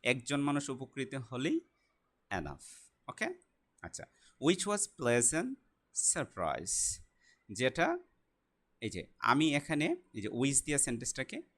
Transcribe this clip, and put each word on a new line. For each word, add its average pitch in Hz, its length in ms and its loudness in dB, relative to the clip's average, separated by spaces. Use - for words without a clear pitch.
একজন 127 380 2
মানুষ 143 300 0
উপকৃত 135 440 -6
হলেই 135 460 -2
এনাফ, 73 320 -4
ওকে? - 200 -4
আচ্ছা, - 240 -12
which 185 240 4
was 202 140 0
pleasant 135 540 4
surprise, - 1040 -2
যেটা 160 460 0
এই 110 100 -4
যে 87 160 -8
আমি 143 360 4
এখানে 156 420 2
এই 107 100 -6
যে 107 60 -4
which 135 360 2
দিয়া 147 140 0
সেন্টেন্সটাকে 131 640 -4